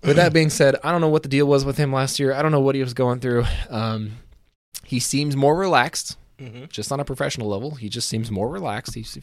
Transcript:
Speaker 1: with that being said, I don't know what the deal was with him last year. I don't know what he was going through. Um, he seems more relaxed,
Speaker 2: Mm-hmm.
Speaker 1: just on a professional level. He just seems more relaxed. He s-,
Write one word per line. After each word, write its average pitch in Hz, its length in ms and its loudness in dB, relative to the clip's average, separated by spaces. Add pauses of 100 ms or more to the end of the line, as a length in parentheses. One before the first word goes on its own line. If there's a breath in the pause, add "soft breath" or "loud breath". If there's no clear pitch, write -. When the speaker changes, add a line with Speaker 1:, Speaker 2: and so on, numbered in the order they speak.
Speaker 1:
with 147 120 4
that 170 180 6
being 156 160 4
said, 139 340 4
I 151 80 0
don't 170 100 2
know 156 80 4
what 156 120 2
the 143 80 -10
deal 139 160 4
was 139 180 4
with 139 140 -4
him 139 160 0
last 135 260 0
year. 135 140 2
I 135 80 -2
don't 156 100 2
know 147 100 4
what 135 120 4
he 139 80 0
was 123 140 -4
going 123 240 0
through. 120 240 2 (260 loud breath)
Um, 110 440 -4 (720)
he 127 180 -4
seems 143 340 -2
more 139 220 4
relaxed, 160 600 0 (220)
Speaker 2:
Mm-hmm. 123 300 -16
Speaker 1:
just - 220 -8
on 139 80 -4
a 143 40 -2
professional 135 460 -4
level. 110 260 -4
He 113 140 -10
just 113 180 -6
seems 113 240 -4
more 104 160 -2
relaxed. 139 460 -8
He 113 80 -12
s-, - 220 -14